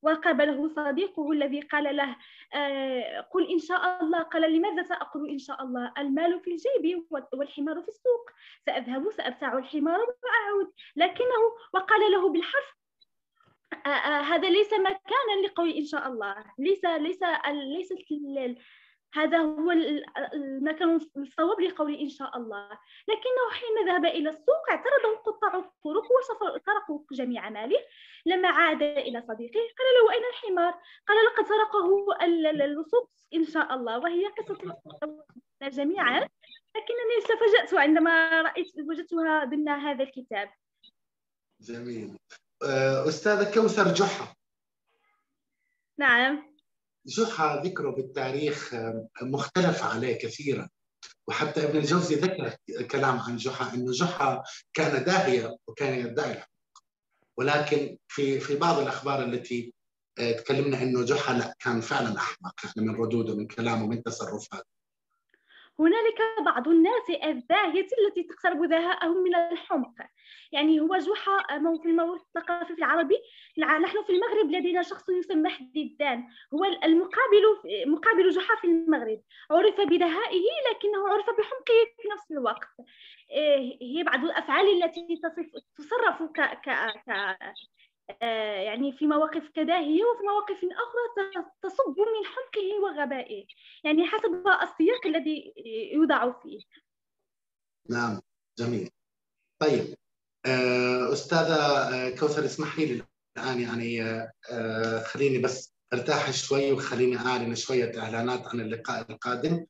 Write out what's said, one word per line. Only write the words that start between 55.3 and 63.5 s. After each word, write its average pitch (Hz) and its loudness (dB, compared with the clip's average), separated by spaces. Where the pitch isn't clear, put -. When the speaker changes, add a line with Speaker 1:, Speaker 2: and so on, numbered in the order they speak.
Speaker 2:
وكان 131 -4
يدعي 120 -4
الحق، - -12
ولكن 147 0
في، 139 0
في 143 -4
بعض 165 2
الأخبار 131 -2
التي، 120 -6
آه، 120 0
تكلمنا 135 0
إنه 123 2
جحا 143 0
لا، 117 -2
كان 117 -2
فعلًا 117 -2
أحمق، - -6
يعني 110 -4
من 110 -2
ردوده، 110 -2
من 104 -4
كلامه، 113 -2